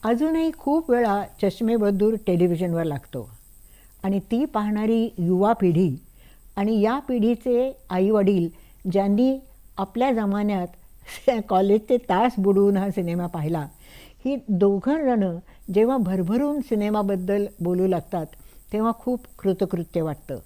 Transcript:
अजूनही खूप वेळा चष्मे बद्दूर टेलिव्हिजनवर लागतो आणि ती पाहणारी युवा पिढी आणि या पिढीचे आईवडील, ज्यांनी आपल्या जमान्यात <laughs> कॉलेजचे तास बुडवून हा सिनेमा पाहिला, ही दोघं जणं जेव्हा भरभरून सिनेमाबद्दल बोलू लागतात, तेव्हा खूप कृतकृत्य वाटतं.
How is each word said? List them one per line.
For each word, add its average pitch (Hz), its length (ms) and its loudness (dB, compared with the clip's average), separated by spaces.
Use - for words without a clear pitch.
अजूनही 311 540 2
खूप 302 320 0
वेळा 214 340 2
चष्मे 220 340 0
बद्दूर 208 380 2
टेलिव्हिजनवर 175 580 2
लागतो 139 460 -8
आणि 196 160 0
ती 233 260 -2
पाहणारी 220 640 -2
युवा 185 340 2
पिढी 175 440 2
आणि 208 240 0
या 226 180 2
पिढीचे 247 800 0
आईवडील, 190 580 2
ज्यांनी 208 460 2
आपल्या 247 340 -2
जमान्यात 208 540 -2
<laughs> 220 200 -2
कॉलेजचे 202 480 2
तास 233 420 0
बुडवून 202 380 4
हा 196 140 -2
सिनेमा 175 360 -4
पाहिला, 160 400 -4
ही 269 120 -2
दोघं 202 560 2
जणं 196 340 0
जेव्हा 233 220 4
भरभरून 220 640 0
सिनेमाबद्दल 202 840 -2
बोलू 180 260 0
लागतात, 170 400 -2
तेव्हा 220 260 0
खूप 247 220 -4
कृतकृत्य 175 640 -2
वाटतं. 147 440 -8